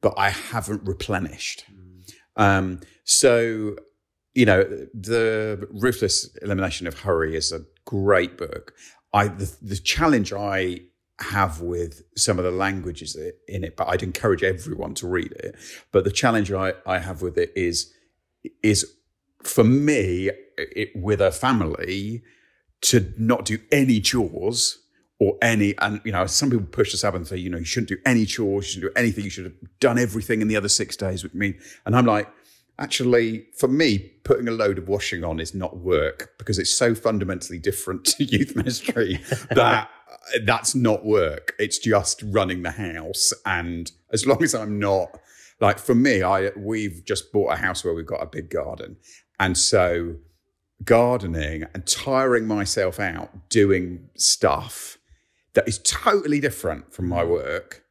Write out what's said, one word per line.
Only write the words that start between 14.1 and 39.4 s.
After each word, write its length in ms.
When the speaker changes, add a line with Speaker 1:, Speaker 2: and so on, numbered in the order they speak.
Speaker 1:
everyone 520
to 120
read 260
it. 220
But 120
the 80
challenge 400
I, 220
I 120
have 240
with 160
it 180
is, 380
is 300
for 200
me, 680
it, 380
with 260
a 100
family, 920
to 360
not 280
do 140
any 300
chores 800
or 240
any, 340
and, 260
you 80
know, 140
some 240
people 160
push 280
this 100
up 100
and 140
say, 100
you 140
know, 80
"You 60
shouldn't 240
do 180
any 180
chores, 400
you 80
shouldn't 220
do 40
anything, 240
you 60
should 140
have 360
done 200
everything 420
in 60
the 80
other 140
six 280
days 240
with 140
me." 180
And 100
I'm 120
like, 200
actually, 680
for 120
me, 320
putting 240
a 40
load 280
of 80
washing 360
on 160
is 140
not 240
work, 600
because 180
it's 160
so 220
fundamentally 640
different 460
<laughs> 120
to 60
youth 320
ministry 640
Speaker 2:
<laughs> 160